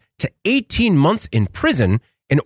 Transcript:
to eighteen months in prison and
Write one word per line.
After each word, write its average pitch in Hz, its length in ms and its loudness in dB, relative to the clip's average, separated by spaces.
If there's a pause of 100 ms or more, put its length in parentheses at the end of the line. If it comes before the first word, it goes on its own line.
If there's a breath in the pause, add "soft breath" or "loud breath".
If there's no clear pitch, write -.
(180)
to - 140 -6 (140)
eighteen 233 520 0
months 170 340 0
in 107 140 0
prison 120 560 0 (260)
and 147 180 2